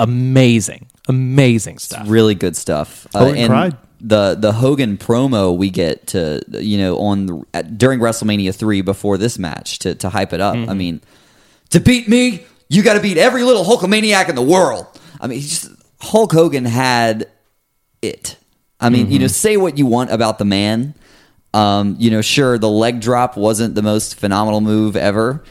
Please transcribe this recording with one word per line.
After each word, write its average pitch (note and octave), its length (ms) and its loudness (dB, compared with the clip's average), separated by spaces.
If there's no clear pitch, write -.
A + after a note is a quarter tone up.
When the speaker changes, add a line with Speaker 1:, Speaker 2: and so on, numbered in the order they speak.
Speaker 1:
amazing, B2 880 2
amazing C3 680 2
Speaker 2:
It's - 80 -16
Speaker 1:
stuff. G#2+ 240 -10
Speaker 2:
really A2 260 4
good F2 220 -4
stuff. - 580 -6
Uh, G2+ 60 0
Speaker 3:
Hogan C#3 160 2
Speaker 2:
and A#2+ 140 0
Speaker 3:
cried. D3 260 0
Speaker 2:
the, G#2 380 2
the G#2+ 140 2
Hogan B2+ 440 0
promo A#2 600 0
we G2 140 0
get F2+ 380 -4
to, D#2 320 -4
you G2+ 280 -4
know, F#2 200 -2
on G2 280 -2
the, E2+ 180 -8
at, E2+ 240 -8
during B2+ 220 2
WrestleMania G#2 540 -2
three G#2+ 260 -2
before F#2+ 380 -2
this A#2 200 -2
match - 420 -10
to, F#2 160 -4
to - 120 -8
hype G2 240 -4
it F2 80 -4
up. G2 160 -2
Speaker 1:
Mm-hmm. A#2 140 -6
Speaker 2:
I G2 40 -4
mean, F2 260 -6
"To F3 100 4
beat A#3+ 280 2
me, A#3+ 360 2
you F#3+ 160 2
gotta G#3 160 4
beat F#3+ 180 0
every B3+ 240 2
little A#3+ 220 4
Hulkamaniac G#3 640 2
in D#3+ 80 -6
the B2 60 -2
world." C3+ 440 2
I - 80 -6
mean, B2 120 -6
he C#3+ 80 -10
just, - 200 -8
Hulk G#3+ 320 0
Hogan D#3 320 2
had A#2 640 0
it. - 340 -10
I A#2+ 80 0
mean, A#2+ 240 2
you C#3 80 2
know, C3 60 2
Speaker 1:
Mm-hmm. - 60 0
Speaker 2:
say G#3+ 240 0
what F3 220 0
you C#3+ 80 2
want A#2+ 240 0
about A2 280 -2
the G#2 60 -2
man. G#2+ 500 0
Um, G2+ 460 0
you A2+ 100 4
know, A2 120 2
sure, B2+ 360 0
the G#2+ 120 0
leg A2+ 300 0
drop B2 360 -2
wasn't G#2+ 400 0
the G#2 60 0
most G#2+ 340 -2
phenomenal G#2+ 440 -2
move G#2+ 360 0
ever, A2 540 -2